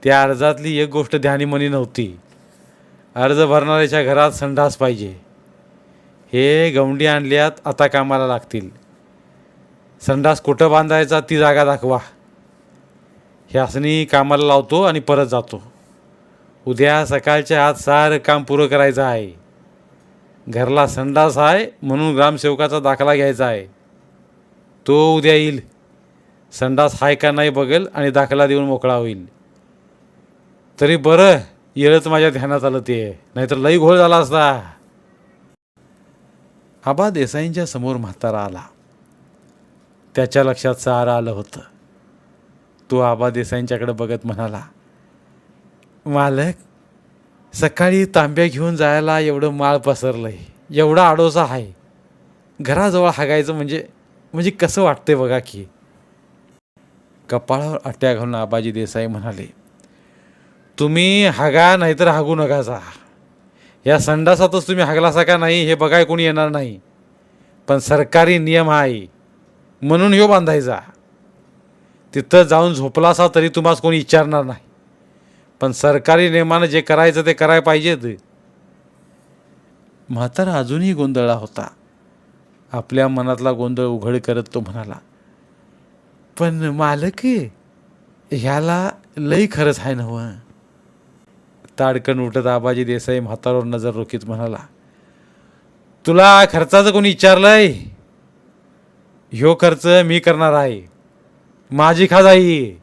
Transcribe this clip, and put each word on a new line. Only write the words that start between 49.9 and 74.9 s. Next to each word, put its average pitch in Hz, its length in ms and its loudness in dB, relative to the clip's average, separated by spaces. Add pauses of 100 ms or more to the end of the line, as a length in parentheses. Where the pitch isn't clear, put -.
एवढा 156 340 4
आडोसा 165 340 2
आहे. 123 300 -6 (880)
घराजवळ 175 540 0
हागायचं 151 400 -2
म्हणजे, 151 320 -8 (460)
म्हणजे 170 180 -2
कसं 196 320 -2
वाटतंय 151 320 0
बघा 127 240 -2
की." 98 260 -14 (1700)
कपाळावर 139 540 -4
आट्या 131 300 -4
घालून 120 200 -8
आबाजी 113 380 -6
देसाई 110 340 -8
म्हणाले, 107 480 -12 (1200)
"तुम्ही 180 480 2
हागा 156 500 4
नाहीतर 170 320 2
हागू 156 260 0
नका 143 280 -2
जा. 117 160 -8 (1080)
या 147 120 4
संडासातच 165 680 0
तुम्ही 180 160 0
हागलासा 156 380 0
का 175 140 2
नाही 165 280 0
हे 156 100 2
बघाय 156 300 2
कोणी 165 200 -2
येणार 156 240 0
नाही. 131 320 -8 (880)
पण 139 100 2
सरकारी 165 600 2
नियम 160 320 2
आहे 131 360 0 (760)
म्हणून 175 320 2
ह्यो 208 120 6
बांधायचा. 156 520 2 (1400)
तिथं 175 280 4
जाऊन 165 320 2
झोपलासा 160 600 2
तरी 165 140 2
तुम्हास 165 320 0
कोणी 165 160 0
विचारणार 151 480 2
नाही. 127 160 -12 (1000)